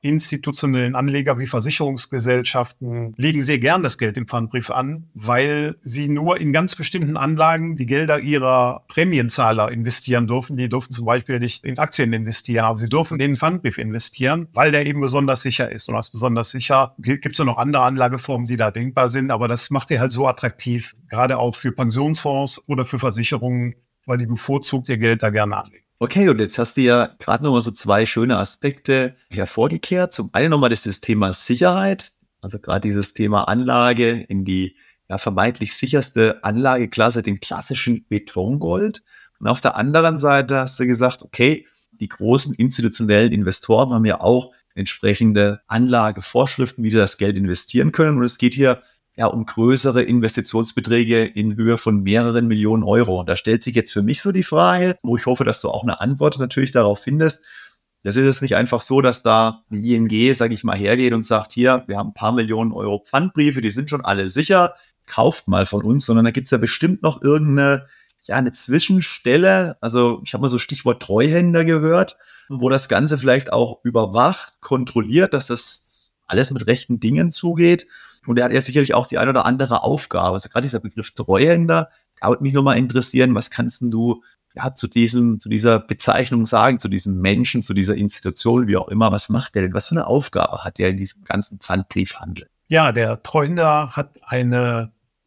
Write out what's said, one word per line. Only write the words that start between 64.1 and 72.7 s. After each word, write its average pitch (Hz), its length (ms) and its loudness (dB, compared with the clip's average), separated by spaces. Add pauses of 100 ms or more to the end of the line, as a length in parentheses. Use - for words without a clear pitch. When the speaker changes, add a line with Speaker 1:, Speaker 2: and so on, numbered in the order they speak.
Speaker 2:
sicher, 175 480 2 (280)
kauft - 440 0
mal 95 180 2
von 101 160 -4
uns", 127 220 2
sondern 113 200 4
da 117 60 4
gibt's 127 220 -2
ja 127 60 2
bestimmt 160 440 0
noch 156 180 -2
irgendeine, 139 640 2 (360)
ja, - 140 -4
eine 127 160 0
Zwischenstelle. 175 1300 2
Also 120 440 2
ich - 80 -10
hab 123 100 -4
mal 135 60 0
so 123 100 0
Stichwort - 440 -4
Treuhänder 165 600 2
gehört, 165 540 2 (300)
wo 127 200 -2
das 135 200 0